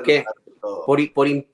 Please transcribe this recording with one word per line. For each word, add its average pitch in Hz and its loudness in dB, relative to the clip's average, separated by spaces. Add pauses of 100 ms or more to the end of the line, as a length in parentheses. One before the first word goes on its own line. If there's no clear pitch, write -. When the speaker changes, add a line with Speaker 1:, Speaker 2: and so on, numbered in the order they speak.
Speaker 1:
pelo - -8
Speaker 2:
qué? 147 4 (100)
Speaker 1:
largo - -12
y - -20
todo. 98 -8
Speaker 2:
¿Por 143 2
i-, 147 -2
por 143 2
im-, 143 -2